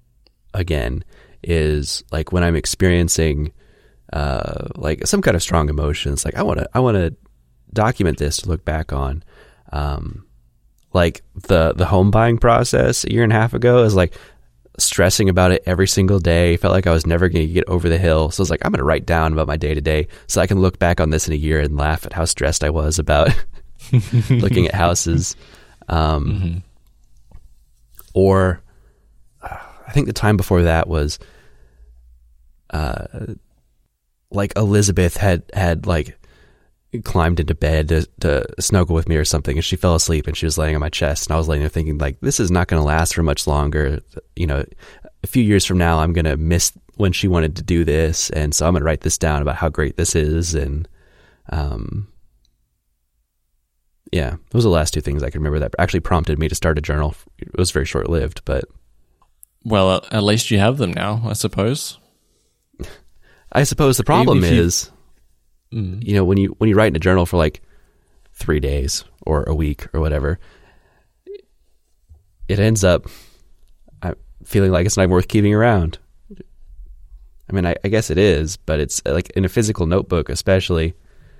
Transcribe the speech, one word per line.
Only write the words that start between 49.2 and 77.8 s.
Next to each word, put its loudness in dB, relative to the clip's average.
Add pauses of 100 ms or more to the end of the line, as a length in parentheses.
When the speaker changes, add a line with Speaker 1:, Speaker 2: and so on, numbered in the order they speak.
Speaker 1:
about -4
how -2
great -4
this -2
is." 0
And, -4 (600)
um, -6 (2000)
yeah, -2 (140)
those 2
are 4
the 4
last 0
two -4
things -4
I -4
can -8
remember -2
that -4
actually 0
prompted -2
me 0
to -4
start 0
a -4
journal. -2 (240)
It -14
was 0
very -2
short-lived, -4
but -2 (1040)
Speaker 2:
Well, 2
at, -8
at 0
least 0
you 2
have 2
them -2
now, -4
I -4
suppose. -4 (1500)
Speaker 1:
I 2
suppose 2
the -2
problem 4
Speaker 2:
Even 4
if 6
you 6
Speaker 1:
is, -2 (840)
Speaker 2:
Mm. -6
Speaker 1:
you 0
know, 6
when 4
you, 2
when 2
you 4
write 6
in 0
a -2
journal 4
for, -4
like, 2 (720)
three -2
days -4 (220)
or -2
a -4
week -4
or -2
whatever, -2 (2000)
it 0
ends 4
up, 4 (920)
uh, -6 (320)
feeling 2
like 2
it's -2
not 4
worth 2
keeping 2
around. 2 (1500)
I -6
mean, 0
I, 0